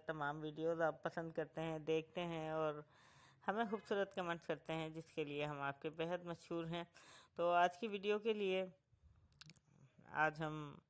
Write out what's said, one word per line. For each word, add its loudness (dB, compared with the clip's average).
तमाम -2
वीडियोज़ 0
आप 2
पसंद -4
करते -4
हैं, -2
देखते 0
हैं -4
और 0
हमें 0
खूबसूरत 0
कमेंट्स -2
करते -4
हैं, -2
जिसके -4
लिए -2
हम -4
आपके -2
बेहद -2
मशहूर -4
हैं। -2
तो 4
आज 8
की -2
वीडियो 2
के 2
लिए 2
आज 4
हम -4